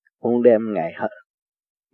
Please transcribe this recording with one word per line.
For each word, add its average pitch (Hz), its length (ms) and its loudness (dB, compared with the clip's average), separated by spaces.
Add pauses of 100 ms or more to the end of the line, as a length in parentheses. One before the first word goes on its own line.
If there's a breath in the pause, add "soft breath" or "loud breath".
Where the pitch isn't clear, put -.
(220)
Muốn 120 220 -2
đem 113 300 2
ngày 85 260 -6
hết 107 100 -6 (840)